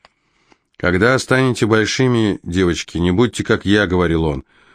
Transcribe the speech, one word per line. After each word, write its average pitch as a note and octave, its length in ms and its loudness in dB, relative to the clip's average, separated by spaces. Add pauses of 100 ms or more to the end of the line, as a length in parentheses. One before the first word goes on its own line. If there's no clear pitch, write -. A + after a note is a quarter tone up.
(760)
«Когда G2 420 2
станете B2+ 480 0
большими, A2 760 0
девочки, F2 560 -2
не F2 140 2
будьте G#2 320 0
как G#2+ 220 -2
я», G2+ 200 2
говорил E2 400 0
он. C#2+ 180 -4 (320)